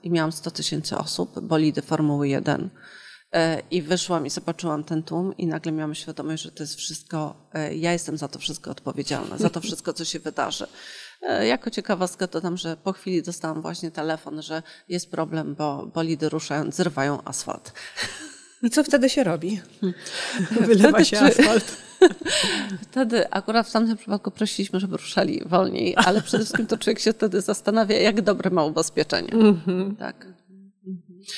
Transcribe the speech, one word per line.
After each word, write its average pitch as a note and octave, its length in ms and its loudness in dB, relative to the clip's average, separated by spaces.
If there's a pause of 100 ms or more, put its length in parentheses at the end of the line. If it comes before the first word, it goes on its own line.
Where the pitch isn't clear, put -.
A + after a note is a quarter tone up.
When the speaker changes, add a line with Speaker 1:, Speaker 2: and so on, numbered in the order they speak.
Speaker 1:
i E3 80 -6
miałam E3 200 4
sto E3 200 -8
tysięcy D3+ 460 -4
osób, - 420 -4
bolidy D#3 420 2
Formuły D3 480 0
jeden. C#3+ 400 0 (640)
E, E3 280 2 (100)
i F3 100 0
wyszłam E3 440 0
i C#3 40 -4
zobaczyłam D#3+ 540 -4
ten D#3+ 200 -4
tłum F3 340 -4
i F3 100 -2
nagle D#3+ 240 -4
miałam D#3 240 -4
świadomość, D#3 480 -8
że E3 80 -14
to - 120 -14
jest D3 120 -8
wszystko, D#3 600 -8 (180)
e, D#3 220 -4
ja E3 180 0
jestem D#3+ 240 -4
za D3+ 100 -8
to - 120 -14
wszystko - 320 -10
odpowiedzialna, - 680 -6
za - 120 2
to E3 140 -4
Speaker 2:
<laughs> - 20 -10
Speaker 1:
wszystko, F3 280 -6
co E3 120 -8
się D#3 140 -6
wydarzy. - 480 -4 (540)
E, - 260 0
jako A#3+ 220 0
ciekawostkę F#3 580 -2
dodam, E3+ 300 -4
że E3 200 -6
po F#3+ 160 -4
chwili F#3 300 -4
dostałam D#3+ 380 -8
właśnie E3+ 300 -8
telefon, D#3 500 -6
że D#3+ 220 -8 (260)
jest - 220 -6
problem, D#3 440 -4
bo D3 380 -4
bolidy D#3+ 360 -2
ruszając D3+ 460 -4
zrywają D3 500 -2
asfalt. - 480 -10
<laughs> - 680 -12 (240)
Speaker 2:
I A#3+ 60 0
co D4 140 4
wtedy C4 260 4
się C#4 140 2
robi? F3 380 -2 (200)
Speaker 1:
Hmm. F#3 180 -2 (520)
Speaker 2:
<laughs> A3+ 160 4
Wylewa A3 220 8
Speaker 1:
Wtedy C4 160 8
Speaker 2:
się G#3 120 2
Speaker 1:
czy- G#3+ 80 6
Speaker 2:
asfalt. A3+ 520 6 (500)
Speaker 1:
<laughs> D#4 640 -2
Wtedy A#3 400 2
akurat A3 360 2
w - 40 -14
tamtym A3+ 260 2
przypadku G3+ 340 -4
prosiliśmy, G3 480 -2
żeby F#3+ 180 -2
ruszali - 480 0
wolniej, F#3 520 2
ale G#3 240 6
przede A3 220 0
wszystkim A3 240 -2
to A3 100 0
człowiek - 220 0
się A3+ 140 2
wtedy F#3 280 0
zastanawia, G#3 580 2
jak G#3+ 220 4
dobre F#3+ 280 2
ma F3 160 4
ubezpieczenie. - 680 0
Speaker 2:
Mhm. G3 640 4
Speaker 1:
Tak. - 300 -10
Mhm. F#3+ 760 -16 (360)